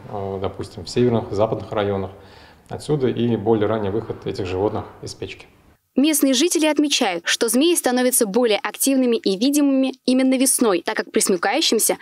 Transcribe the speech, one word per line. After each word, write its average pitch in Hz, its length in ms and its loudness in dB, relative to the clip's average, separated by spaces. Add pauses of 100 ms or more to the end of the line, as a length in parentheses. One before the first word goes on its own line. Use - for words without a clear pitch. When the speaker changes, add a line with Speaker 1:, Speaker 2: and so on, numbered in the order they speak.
(100)
Speaker 1:
э, 98 280 -6
допустим, 95 460 -8
в - 40 -14
северных, 120 420 0
западных - 400 -2
районах. 101 400 -2 (580)
Отсюда 131 380 -2
и 113 280 0
более 104 300 2
ранний 104 240 -2
выход - 380 -6
этих 95 180 -6
животных 98 380 -2 (180)
из 110 140 -12
печки. - 320 -14 (480)
Speaker 2:
Местные 277 380 2
жители 311 320 2
отмечают, 285 640 0
что - 220 -2
змеи 311 260 2
становятся 247 500 2
более 208 320 2
активными 254 580 0
и 196 220 0
видимыми 269 560 2 (120)
именно 262 340 4
весной, 233 440 2
так 220 140 -4
как 202 140 -4
пресмыкающимся 220 920 2